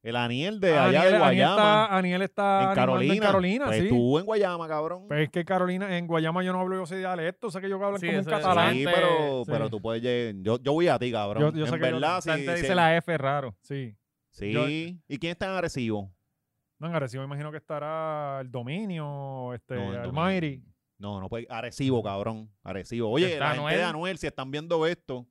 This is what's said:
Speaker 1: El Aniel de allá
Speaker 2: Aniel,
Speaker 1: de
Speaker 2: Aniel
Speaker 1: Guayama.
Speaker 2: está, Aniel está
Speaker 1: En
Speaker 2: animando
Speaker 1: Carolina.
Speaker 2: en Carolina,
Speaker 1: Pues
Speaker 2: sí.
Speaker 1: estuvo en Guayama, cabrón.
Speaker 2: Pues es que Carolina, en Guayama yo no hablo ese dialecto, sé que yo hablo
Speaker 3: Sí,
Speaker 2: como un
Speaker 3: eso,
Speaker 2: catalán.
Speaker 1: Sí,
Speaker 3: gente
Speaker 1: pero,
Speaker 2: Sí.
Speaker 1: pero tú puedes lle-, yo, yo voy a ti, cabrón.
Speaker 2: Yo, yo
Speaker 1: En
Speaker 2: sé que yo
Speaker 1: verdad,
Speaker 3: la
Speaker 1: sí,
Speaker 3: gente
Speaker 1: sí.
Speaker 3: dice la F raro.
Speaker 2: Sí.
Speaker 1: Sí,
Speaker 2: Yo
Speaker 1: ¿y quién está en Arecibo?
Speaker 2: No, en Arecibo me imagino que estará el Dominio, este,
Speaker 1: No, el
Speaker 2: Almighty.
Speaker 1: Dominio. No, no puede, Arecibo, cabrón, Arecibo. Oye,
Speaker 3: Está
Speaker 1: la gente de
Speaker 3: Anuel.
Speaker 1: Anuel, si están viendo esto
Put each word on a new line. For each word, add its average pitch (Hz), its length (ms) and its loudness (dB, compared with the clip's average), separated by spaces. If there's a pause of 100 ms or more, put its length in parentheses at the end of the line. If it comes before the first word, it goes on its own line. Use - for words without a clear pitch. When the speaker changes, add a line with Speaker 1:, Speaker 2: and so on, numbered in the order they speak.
Speaker 1:
El 117 140 -8
Aniel 135 460 -2
de 185 160 4
allá - 80 6
Speaker 2:
Aniel, - 80 6
Speaker 1:
de 185 140 6
Speaker 2:
Aniel 208 120 6
Speaker 1:
Guayama. - 360 6
Speaker 2:
está, 208 420 6
Aniel 185 240 2
está 196 200 -2
Speaker 1:
En 196 280 4
Speaker 2:
animando 196 120 2
Speaker 1:
Carolina. 131 340 4
Speaker 2:
en - 40 0
Carolina, 196 460 2
Speaker 1:
Pues 110 140 0
Speaker 2:
sí. 175 40 2
Speaker 1:
estuvo 156 380 4
en 196 40 -8
Guayama, 185 440 0
cabrón. 160 400 -6
Speaker 2:
Pues 151 140 0
es 147 60 -2
que 175 140 -4
Carolina, 180 540 -2
en 175 100 -6
Guayama 165 340 0
yo 185 120 -2
no 185 80 -2
hablo 185 200 -4
ese 175 180 -8
dialecto, 185 520 -6
sé 180 80 -10
que 190 80 -8
yo 196 160 -4
hablo 202 140 -2
Speaker 3:
Sí, 175 80 -6
Speaker 2:
como 190 140 0
un - 20 -2
Speaker 3:
eso, 190 80 -6
Speaker 2:
catalán. 185 420 2
Speaker 1:
Sí, 127 140 0
Speaker 3:
gente 170 100 2
Speaker 1:
pero, 147 500 2
Speaker 2:
Sí. 151 60 -6
Speaker 1:
pero 110 180 0
tú 107 120 -6
puedes 113 200 -2
lle-, 120 400 -2
yo, 110 200 2
yo 135 100 0
voy 170 160 4
a 131 100 4
ti, 123 140 -2
cabrón. 107 320 0
Speaker 2:
Yo, 151 80 4
yo 156 140 -2
Speaker 1:
En 151 60 -2
Speaker 2:
sé 165 80 -2
que 160 80 2
yo 160 80 2
Speaker 1:
verdad, - 40 -2 (160)
Speaker 3:
la 180 60 -2
Speaker 1:
sí, 165 100 -4
Speaker 3:
gente 156 240 0
Speaker 1:
sí. 175 60 -2
Speaker 3:
dice 156 140 2
la 165 200 6
F 165 220 -2
raro. 135 440 -4
Speaker 2:
Sí. 131 320 -10 (380)
Speaker 1:
Sí, 104 220 -6
Speaker 2:
Yo 131 160 2
Speaker 1:
¿y 160 500 -8
quién 170 120 -4
está 190 160 -6
en 190 40 -4
Arecibo? 117 580 -4 (680)
Speaker 2:
No, 151 80 -10
en 170 80 -6
Arecibo 135 280 -4
me 135 40 -10
imagino 147 240 -10
que 151 60 -12
estará 151 800 -6
el 127 100 -10
Dominio, 139 1040 -8
este, 123 220 -12
Speaker 1:
No, 120 160 -6
el 107 80 -6
Speaker 2:
Almighty. 160 480 -2 (120)
Speaker 1:
Dominio. - 140 -20 (240)
No, 101 220 -8
no 95 80 -8
puede, 117 220 -8
Arecibo, 120 520 0
cabrón, 107 480 -6 (140)
Arecibo. 101 460 -6
Oye, 170 240 2
Speaker 3:
Está 143 60 -6
Speaker 1:
la 143 60 -2 (100)
gente 147 80 -6
de 156 120 -2
Speaker 3:
Anuel. 175 140 0
Speaker 1:
Anuel, 170 280 -6
si 160 100 -8
están 135 220 -8
viendo 160 380 0
esto 127 420 -6